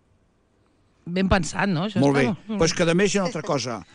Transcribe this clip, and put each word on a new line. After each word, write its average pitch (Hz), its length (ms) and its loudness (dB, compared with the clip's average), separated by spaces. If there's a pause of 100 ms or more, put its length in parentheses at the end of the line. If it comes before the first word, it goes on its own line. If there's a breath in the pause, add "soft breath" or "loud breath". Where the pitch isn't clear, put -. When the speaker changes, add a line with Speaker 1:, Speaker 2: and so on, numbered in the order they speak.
(1080)
Speaker 1:
Ben 185 260 0
pensat, 185 400 0
no? 170 160 -2
Això 233 160 0
Speaker 2:
Molt 277 140 4
bé. 269 100 2
Speaker 1:
està 208 240 -6
Speaker 2:
Però 180 160 2
és - 80 -2
que, 180 80 0
a 165 160 4
més, 196 140 2
hi 202 40 0
ha 196 60 0
una - 60 -4
altra 156 180 -6
cosa. 120 300 -4 (160)